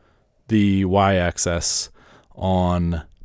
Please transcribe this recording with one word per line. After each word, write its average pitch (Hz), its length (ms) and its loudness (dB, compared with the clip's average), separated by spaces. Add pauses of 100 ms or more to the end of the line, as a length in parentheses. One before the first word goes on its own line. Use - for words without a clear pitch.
(480)
the 101 360 2
Y 98 300 4
axis 87 760 -2 (460)
on 90 680 -2 (220)